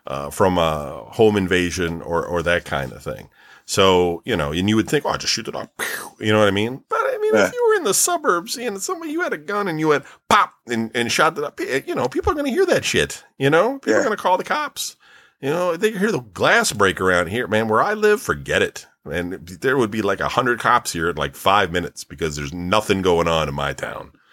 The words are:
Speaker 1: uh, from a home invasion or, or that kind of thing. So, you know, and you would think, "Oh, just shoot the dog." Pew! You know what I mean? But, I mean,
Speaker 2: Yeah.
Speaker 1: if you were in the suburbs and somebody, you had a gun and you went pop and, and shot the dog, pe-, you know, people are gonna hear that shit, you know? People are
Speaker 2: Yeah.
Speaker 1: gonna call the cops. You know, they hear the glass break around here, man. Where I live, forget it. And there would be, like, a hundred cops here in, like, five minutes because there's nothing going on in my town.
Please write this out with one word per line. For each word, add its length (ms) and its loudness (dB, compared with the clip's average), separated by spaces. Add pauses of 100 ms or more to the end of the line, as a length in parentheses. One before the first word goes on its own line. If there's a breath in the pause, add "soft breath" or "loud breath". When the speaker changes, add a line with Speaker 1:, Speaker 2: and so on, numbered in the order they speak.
Speaker 1:
uh, 240 -8
from 280 2
a 500 -2
home 280 4
invasion 640 0
or, 220 -2
or 180 -2
that 220 0
kind 280 -6
of 100 -16
thing. 280 -12 (360 soft breath)
So, 580 4
you 120 -2
know, 160 -2
and 160 0
you 80 4
would 120 2
think, 180 0
"Oh, 100 0
just 160 -4
shoot 140 -6
the 60 -8
dog." 260 -10
Pew! 420 -8
You 120 2
know 60 6
what 100 6
I 40 4
mean? 380 -2
But, 100 0
I 200 -2
mean, 140 2
Speaker 2:
Yeah. 120 4
Speaker 1:
if 80 -4
you 120 0
were 100 4
in 80 -4
the 100 0
suburbs 640 -2
and 220 -6
somebody, 320 -8
you 100 -4
had 100 -4
a 60 -6
gun 280 -4
and 140 -2
you 80 2
went 160 2 (240 loud breath)
pop 240 4 (160)
and, 260 -2
and 160 -2
shot 240 2
the 80 -6
dog, 140 -6
pe-, 300 -4
you 80 -6
know, 120 0
people 260 -2
are 40 -6
gonna 140 -2
hear 160 2
that 180 2
shit, 400 0 (140)
you 120 2
know? 280 4
People 160 0
are 40 4
Speaker 2:
Yeah. 60 4
Speaker 1:
gonna 140 0
call 180 2
the 80 -4
cops. 520 -6 (440 soft breath)
You 100 -6
know, 260 -2
they 160 0
hear 200 0
the 80 -2
glass 520 2
break 280 2
around 280 2
here, 200 -4
man. 200 2
Where 140 4
I 120 0
live, 260 2
forget 420 -2
it. 240 -4 (240)
And 360 -6 (140)
there 160 2
would 140 2
be, 120 -2
like, 180 0
a 80 0
hundred 320 0
cops 320 2
here 180 -2
in, 60 -6
like, 180 -4
five 380 2
minutes 320 -6
because 320 -6
there's 180 -6
nothing 480 0
going 260 2
on 220 0
in 40 -6
my 200 -4
town. 380 -12 (200 loud breath)